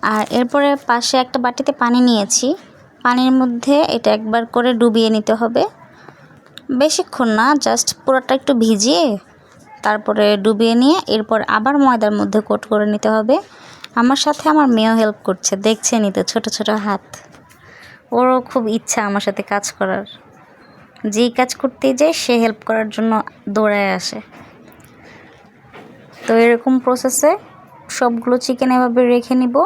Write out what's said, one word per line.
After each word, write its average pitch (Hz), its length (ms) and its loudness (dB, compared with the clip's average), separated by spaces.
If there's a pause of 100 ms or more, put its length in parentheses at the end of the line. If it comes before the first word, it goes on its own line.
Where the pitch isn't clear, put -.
(140)
আর 214 80 0 (160)
এরপরে 285 300 0 (200)
পাশে 240 260 0 (100)
একটা 254 200 -6
বাটিতে 247 280 -2 (100)
পানি 240 160 2 (100)
নিয়েছি, 226 400 0 (560)
পানির 254 360 2
মধ্যে 254 360 0 (200)
এটা 233 220 0
একবার 220 240 -2 (120)
করে 240 160 2 (100)
ডুবিয়ে 226 360 4
নিতে 214 240 0
হবে, 233 220 0 (1160)
বেশিক্ষণ 294 480 0 (100)
না, 226 80 2 (180)
just 233 240 0 (160)
পুরোটা 262 340 0
একটু 269 140 -2 (100)
ভিজিয়ে 226 420 2 (800)
তারপরে 214 420 0 (180)
ডুবিয়ে 220 380 2
নিয়ে 302 160 4 (160)
এরপর 220 240 0 (180)
আবার 254 180 0 (100)
ময়দার 220 360 2
মধ্যে 208 280 0
কোট 208 220 -2
করে 208 240 0
নিতে 208 220 -2
হবে। 220 200 2 (640)
আমার 262 240 2
সাথে 294 280 -2
আমার 302 240 4
মেয়েও 220 240 2
হেল্প 214 260 0
করছে, - 260 -4 (140)
দেখছেনই 214 500 0
তো 190 140 -2
ছোট - 140 -4 (120)
ছোট 214 120 -4 (160)
হাত, 202 200 -4 (1120)
ওরও 254 200 2 (140)
খুব 254 120 -2 (140)
ইচ্ছা - 320 -4
আমার 202 180 -2
সাথে 202 160 -6 (100)
কাজ 202 120 -4 (140)
করার, 190 260 -4 (1120)
যেই 233 240 2
কাজ 254 120 0 (100)
করতে - 260 -4 (120)
যায় 311 240 2
সে 247 200 0
হেল্প 220 260 -2
করার 220 260 -2
জন্য 226 180 0 (420)
দৌড়ায় 208 440 0
আসে। 196 200 -8 (2000)
তো 226 60 0 (120)
এরকম 240 280 2 (120)
প্রসেসে 254 460 0 (680)
সবগুলো 240 460 0
চিকেন 254 320 -2
এভাবে 247 240 0 (140)
রেখে 240 280 0
নিব। 247 240 0